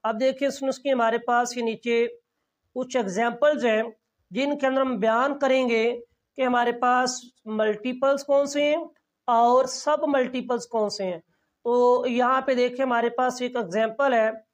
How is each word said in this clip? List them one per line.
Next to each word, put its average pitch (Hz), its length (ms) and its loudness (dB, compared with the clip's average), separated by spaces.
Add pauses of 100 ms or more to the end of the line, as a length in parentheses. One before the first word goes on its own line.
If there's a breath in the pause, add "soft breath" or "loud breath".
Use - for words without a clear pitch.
अब 220 140 -2
देखिए 262 300 0
इसमें 269 220 -4
उसके 269 200 -4
हमारे 233 300 2
पास 240 380 0
ये 240 60 -4
नीचे 233 420 0 (680)
कुछ 254 200 -8
एग्जांपल्स 233 680 0
हैं 220 200 2 (480)
जिनके 277 360 -2
अंदर 262 140 0
हम 254 180 -2
बयान 233 380 0
करेंगे 254 540 2
कि - 520 -10
हमारे 247 300 2
पास 247 460 0 (300)
मल्टीपल्स 247 720 0
कौन 285 240 2
से 285 160 -2
हैं 294 140 2 (500)
और 247 400 4
सब 302 420 -2
मल्टीपल्स 254 580 -2
कौन 214 220 -2
से 202 140 -8
हैं। 175 160 -6
तो 247 840 0
यहाँ 247 420 0
पे 262 80 2
देखिए 247 280 0
हमारे 233 340 0
पास 254 240 -2
एक 247 160 -4
एग्जांपल 220 560 0
है 220 180 2 (220)